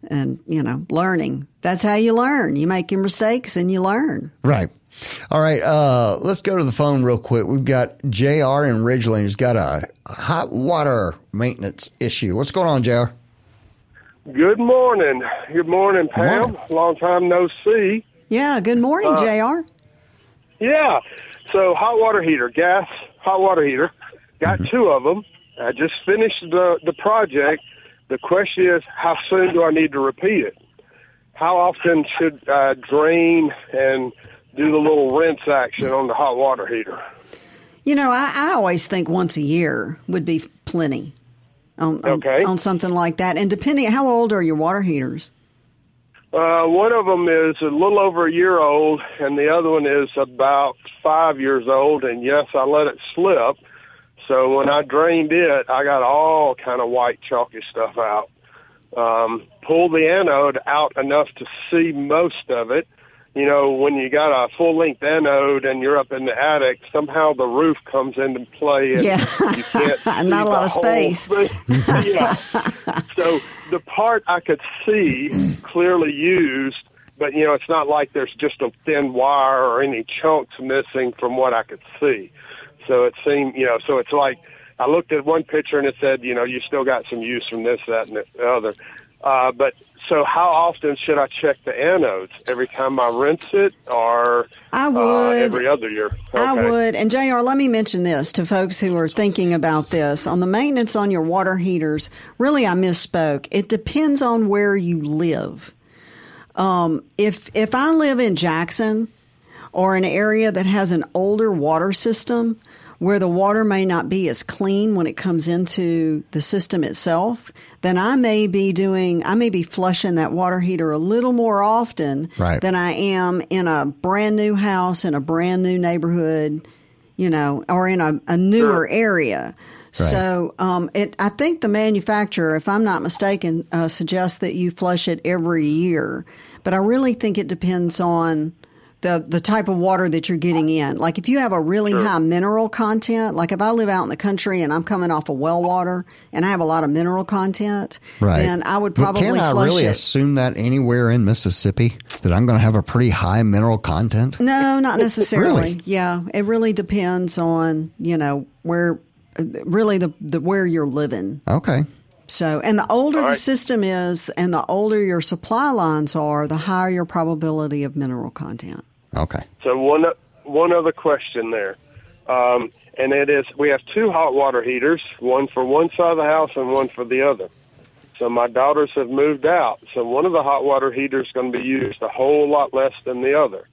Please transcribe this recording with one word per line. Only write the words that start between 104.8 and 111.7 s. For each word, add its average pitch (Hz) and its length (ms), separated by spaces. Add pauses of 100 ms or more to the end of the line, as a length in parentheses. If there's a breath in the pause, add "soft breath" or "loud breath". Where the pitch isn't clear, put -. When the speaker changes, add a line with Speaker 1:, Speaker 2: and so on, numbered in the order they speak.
Speaker 1:
live. 151 680 (840 loud breath)
Um, 180 480 (140)
if, 208 360
if 214 220
I 285 160
live 294 280
in 220 160
Jackson 175 720 (640 loud breath)
or 190 240
an 185 100
area 214 460
that 185 140
has 190 260
an 170 220
older 208 380
water 160 420